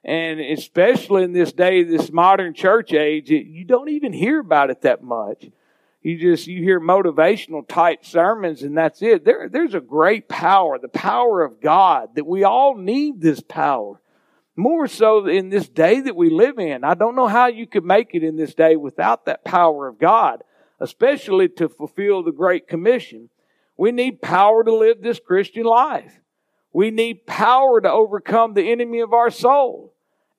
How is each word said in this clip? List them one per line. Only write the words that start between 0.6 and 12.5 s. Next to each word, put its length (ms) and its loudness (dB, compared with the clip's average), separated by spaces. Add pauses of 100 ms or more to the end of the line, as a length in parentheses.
in 80 -4
this 220 0
day, 300 2
this 280 -2
modern 420 2
church 380 0
age, 400 -2
it, 160 0
you 160 -20
don't 240 -2
even 240 -4
hear 280 -2
about 300 0
it 120 -10
that 200 0
much. 480 -10 (520)
You 160 -6
just, 280 0
you 160 -10
hear 200 0
motivational 840 0
type 380 0
sermons 600 -2
and 140 -8
that's 240 -2
it. 220 2
There, 240 0
there's 280 -4
a 60 -6
great 460 0
power, 500 0
the 120 -16
power 520 0
of 200 -6
God, 540 2
that 120 -6
we 160 -2
all 320 2